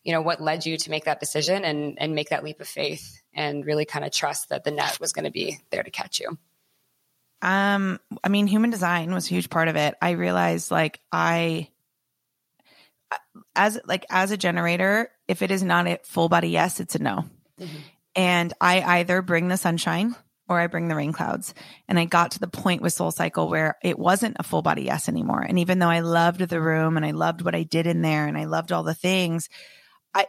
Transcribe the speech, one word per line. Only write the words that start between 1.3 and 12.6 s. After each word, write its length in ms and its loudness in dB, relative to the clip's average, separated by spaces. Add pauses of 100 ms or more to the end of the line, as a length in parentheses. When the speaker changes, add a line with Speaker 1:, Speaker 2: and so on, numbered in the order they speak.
Speaker 1:
and, 360 -4
and 140 -2
make 160 -4
that 120 -2
leap 180 -12
of 80 -16
faith 540 -8 (100)
and 320 -6
really 200 0
kinda 260 -6
trust 380 -2
that 160 -4
the 80 -2
net 280 -2
was 120 -4
gonna 180 -4
be 300 -6 (100)
there 140 -2
to 80 -18
catch 260 -6
you? 180 -8 (1040)
Speaker 2:
Um, 600 0 (240)
I 40 0
mean, 200 4
human 220 4
design 440 0
was 120 -2
a 40 -6
huge 180 0
part 200 2
of 80 0
it. 260 2
I 80 4
realized, 600 0
like, 280 2 (120)
I, 560 0 (1900)